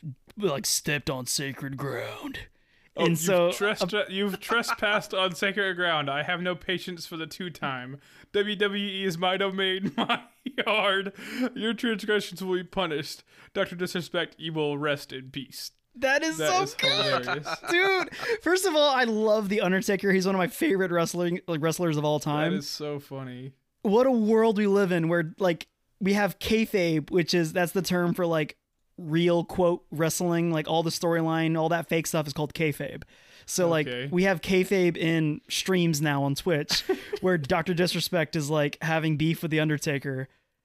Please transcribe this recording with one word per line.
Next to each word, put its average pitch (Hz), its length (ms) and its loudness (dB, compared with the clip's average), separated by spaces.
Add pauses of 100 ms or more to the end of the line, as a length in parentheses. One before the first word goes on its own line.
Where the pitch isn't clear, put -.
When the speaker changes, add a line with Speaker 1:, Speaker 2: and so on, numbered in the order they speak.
(460)
Speaker 1:
like, 143 200 -2
stepped - 440 -2
on 127 160 -6
sacred 139 500 -6
ground. 135 600 -8 (580)
Speaker 2:
Oh, - 60 -2
Speaker 1:
And 170 80 4
Speaker 2:
you've 165 100 2
Speaker 1:
so, 175 300 4
Speaker 2:
trespa- 196 440 0
Speaker 1:
uh, 208 140 0
Speaker 2:
you've 190 320 -2
trespassed 220 760 0
on 185 200 0
sacred 196 420 0
ground. 160 340 0
I 143 140 -2
have 180 160 -2
no 180 160 -2
patience 175 500 -6
for 175 100 -10
the 160 100 -8
two 180 240 -10
time. 135 480 -8 (340)
W 202 240 2
W 202 300 0
E 190 180 -4
is 180 120 0
my 185 200 2
domain, 190 580 0
<laughs> - 20 -20
my - 260 0 (440)
yard. 196 460 0 (420)
Your 220 200 -2
transgressions 208 680 -2
will 185 140 0
be 180 80 -6
punished. 156 580 -4 (320)
Doctor 190 220 -4
Disrespect, 175 640 -4
you 160 140 -8
will 147 260 -2
rest 143 340 -4
in 131 180 -12
peace. - 400 -12 (240)
Speaker 1:
That 269 280 2
is 320 160 -2
Speaker 2:
That 311 120 0
Speaker 1:
so 370 120 2
Speaker 2:
is 392 120 -6
Speaker 1:
good. - 160 0 (340)
Speaker 2:
hilarious. - 240 -6 (100)
Speaker 1:
<laughs> - 120 -8
Dude, 370 400 2 (320)
first 370 240 2
of 330 100 2
all, 294 180 4
I 254 100 2
love 214 440 2
The 185 140 0
Undertaker. 190 500 2
He's 185 140 4
one 190 80 2
of 190 40 2
my 180 80 2
favorite 190 460 0
wrestling, 175 560 0
like, 165 140 -2
wrestlers 160 340 0
of 147 80 0
all 151 160 2
time. 151 320 0
Speaker 2:
That 196 60 0
is - 100 -8
so 147 320 -6
funny. 135 520 -12 (300)
Speaker 1:
What 226 240 6
a 269 60 6
world 220 460 4
we 214 80 4
live 196 260 4
in 165 160 2
where, 170 300 0
like, 175 280 0 (340)
we 196 140 2
have 202 240 0
kayfabe, 180 720 0
which 175 240 2
is, 165 180 2
that's 175 200 0
the 190 100 0
term 175 320 0
for, 180 120 0
like, 156 300 -2 (400)
real, 170 480 2
quote, 175 460 2
wrestling. 170 640 2
Like, 156 160 -2
all 160 160 2
the 165 60 0
storyline, 160 680 0
all 160 120 0
that 170 180 0
fake 165 180 0
stuff 156 220 0
is 139 40 -6
called 165 220 -4
kayfabe. 151 480 -2 (440)
So, 180 220 2
like, 156 200 2
Speaker 2:
Okay. 123 240 -6
Speaker 1:
we 175 120 4
have 190 160 2
kayfabe 185 560 2
in 160 520 2
streams 170 520 2
now 143 220 2
on 139 140 0
Twitch - 480 -2 (180)
Speaker 2:
<laughs> - 200 -8
Speaker 1:
where 180 160 2
Doctor 170 360 0
Disrespect 170 640 0
is, 147 140 -2
like, 147 320 0
having 160 340 0
beef 156 260 0
with 165 80 -4
The 156 100 2
Undertaker. 143 680 -2 (360)